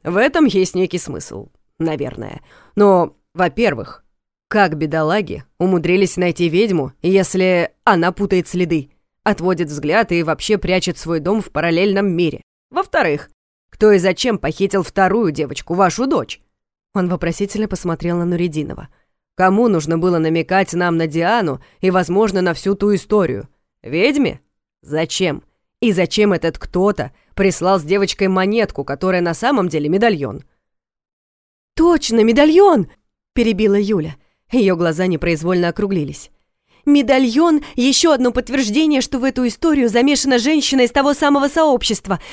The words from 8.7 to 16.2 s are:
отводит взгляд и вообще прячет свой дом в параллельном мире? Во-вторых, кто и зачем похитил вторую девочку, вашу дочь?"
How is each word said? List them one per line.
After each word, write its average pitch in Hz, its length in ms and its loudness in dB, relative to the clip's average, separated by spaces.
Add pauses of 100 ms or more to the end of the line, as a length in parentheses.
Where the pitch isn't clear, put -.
отводит 185 420 -2
взгляд 151 460 -2
и 170 100 0
вообще 160 360 -2
прячет 180 380 -2
свой 165 220 -4
дом 185 240 -2
в - 80 -14
параллельном 180 640 0
мире? 165 260 -2 (300)
Во-вторых, 262 600 -2 (380)
кто 214 220 2
и 202 80 6
зачем 190 400 0
похитил 190 460 -2
вторую 196 480 0
девочку, 143 420 -6
вашу 190 320 0
дочь?" 226 340 -4 (540)